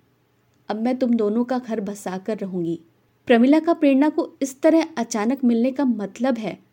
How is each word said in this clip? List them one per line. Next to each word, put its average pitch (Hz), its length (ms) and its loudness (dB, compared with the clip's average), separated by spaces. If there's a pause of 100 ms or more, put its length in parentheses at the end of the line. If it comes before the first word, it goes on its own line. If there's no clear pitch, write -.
(680)
अब 214 140 -4
मैं 254 160 -2
तुम 247 160 2
दोनों 220 300 0
का 254 140 -4
घर 226 220 -6
बसा 196 380 -8
कर 208 200 -8
रहूँगी।" 180 420 -6 (460)
प्रमिला 254 340 4
का 330 140 2
प्रेरणा 285 340 4
को 311 340 -4
इस - 180 -10
तरह 320 260 4 (120)
अचानक 233 460 -2
मिलने 233 280 2
का 285 120 -2
मतलब 233 540 -2
है, 214 200 -8 (140)